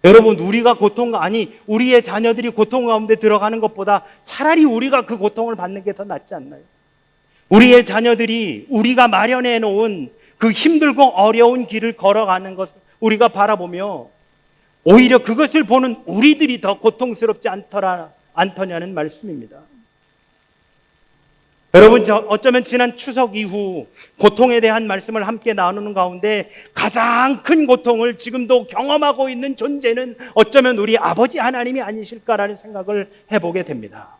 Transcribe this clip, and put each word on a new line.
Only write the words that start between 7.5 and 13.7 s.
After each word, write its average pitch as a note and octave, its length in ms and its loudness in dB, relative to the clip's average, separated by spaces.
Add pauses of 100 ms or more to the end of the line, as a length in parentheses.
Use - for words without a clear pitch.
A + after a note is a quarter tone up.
우리의 B3 340 8
자녀들이 A3+ 880 -2
우리가 A#3+ 380 2
마련해 A#3 500 -2
놓은 G#3 540 -4 (260)
그 A3+ 140 0
힘들고 D4 500 2
어려운 A#3 640 2
길을 A3 300 -6
걸어가는 F#3+ 580 -2
것을 F#3 200 -10 (260)
우리가 A3 280 2
바라보며 F#3 800 -4 (760)